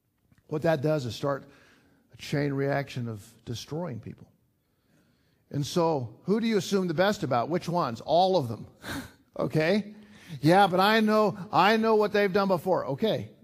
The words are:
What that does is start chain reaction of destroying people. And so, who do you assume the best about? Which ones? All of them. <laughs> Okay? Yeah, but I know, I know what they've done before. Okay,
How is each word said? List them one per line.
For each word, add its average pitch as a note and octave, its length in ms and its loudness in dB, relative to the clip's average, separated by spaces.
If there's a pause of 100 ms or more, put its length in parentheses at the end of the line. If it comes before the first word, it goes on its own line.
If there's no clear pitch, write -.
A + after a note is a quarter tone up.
(480)
What D3+ 160 -6
that D#3+ 180 0
does D3+ 240 -2
is A2 100 -6
start C#3 300 -6 (760)
chain C#3+ 320 -4
reaction C#3 560 -4
of G#2+ 120 -10 (240)
destroying C#3 540 -10
people. - 280 -16 (1200)
And C#3 160 -4
so, D#3 580 -2
who G#3 160 0
do A3+ 80 -2
you A3 100 2
assume F#3+ 300 0
the E3+ 60 -2
best G3 300 0
about? B2+ 260 0
Which F3 180 -4
ones? D3+ 340 -2
All F#3 360 2
of C3 100 0
them. G#2+ 200 -10 (140)
<laughs> - 260 -12 (320)
Okay? E3+ 560 0 (460)
Yeah, F3+ 260 6
but F3+ 140 2
I A3 180 4
know, G#3+ 380 2 (160)
I G3 240 6
know A3 180 2
what G#3 160 2
they've G3+ 200 2
done G3 180 0
before. E3+ 380 0
Okay, C#3 420 -2 (140)